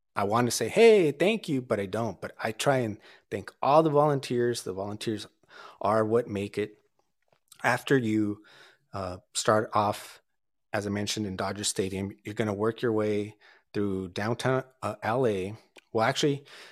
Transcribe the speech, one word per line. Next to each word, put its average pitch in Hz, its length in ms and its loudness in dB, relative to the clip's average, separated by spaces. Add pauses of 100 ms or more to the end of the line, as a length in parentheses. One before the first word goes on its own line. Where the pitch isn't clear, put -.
(140)
I 104 100 0
want 113 220 2
to 113 60 -2
say, 113 160 -2
"Hey, 208 420 8
thank 208 380 0
you," 135 120 0
but 113 200 0
I 98 60 -4
don't. 104 340 -4
But - 120 -12 (100)
I 113 100 -2
try 135 260 2
and 110 200 -2 (320)
thank 104 300 -8
all 147 220 6
the 160 80 2
volunteers. 135 720 2
The 98 100 -8
volunteers 104 540 -6 (540)
are 110 240 2
what 113 240 0
make 101 280 -6
it. 104 220 -4 (880)
After 127 320 2
you, 107 480 0 (480)
uh, 92 260 -8 (160)
start 110 400 2
off, - 480 -2 (500)
as 104 140 -2
I 101 40 -2
mentioned, 104 360 -4
in 92 100 -8
Dodger 98 280 -6
Stadium, 98 580 -4
you're 104 120 -12
gonna 107 200 -2
work 110 260 -2
your 120 120 0
way 107 440 -2 (380)
through 95 340 -2
downtown, 120 560 -2 (180)
uh, 101 200 -6
L 120 240 0
A. 101 280 -2 (380)
Well, 110 140 0
actually, 139 380 0 (280)